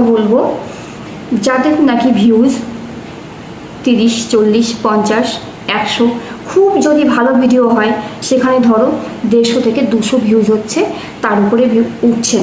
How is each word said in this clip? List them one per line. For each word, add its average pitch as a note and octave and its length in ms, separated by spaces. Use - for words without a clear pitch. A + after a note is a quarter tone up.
বলবো G#3+ 260
যাদের C4+ 280
নাকি A#3+ 200
ভিউজ A#3 300
তিরিশ, A3+ 320
চল্লিশ, G#3+ 360
পঞ্চাশ, G#3+ 420
একশো, A3+ 260
খুব G4 200
যদি D4 160
ভালো B3 160
ভিডিও B3+ 220
হয়, A3 160
সেখানে B3+ 300
ধরো A3+ 180
দেড়শো A#3 360
থেকে A3+ 140
দুশো G#3+ 220
ভিউজ G#3+ 280
হচ্ছে, G#3+ 260
তার G#3 220
উপরে A#3 260
ভিউ A3+ 120
উঠছে A#3 360